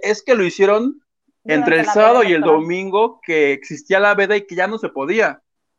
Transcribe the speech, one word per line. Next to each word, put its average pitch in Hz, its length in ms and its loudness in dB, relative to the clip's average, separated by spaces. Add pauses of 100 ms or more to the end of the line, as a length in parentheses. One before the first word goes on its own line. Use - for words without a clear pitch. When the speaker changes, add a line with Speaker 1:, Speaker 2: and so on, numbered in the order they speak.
Speaker 1:
es 208 140 -4
que 262 140 0
lo 202 80 0
hicieron 208 580 0 (420)
Speaker 2:
Durante 156 100 -4
Speaker 1:
entre 160 260 2
el 156 80 -2
Speaker 2:
la 214 60 -2
Speaker 1:
sábado 220 260 4
Speaker 2:
veda 208 100 2
Speaker 1:
y 175 40 2
el - 20 2
Speaker 2:
electoral. 156 260 2
Speaker 1:
domingo 190 640 -4
que 151 280 0
existía 156 460 -4
la 202 140 2
veda 196 220 0
y 202 100 -6
que 180 100 -16
ya 185 120 -2
no 220 100 -8
se 220 120 -8
podía. 160 520 -4 (380)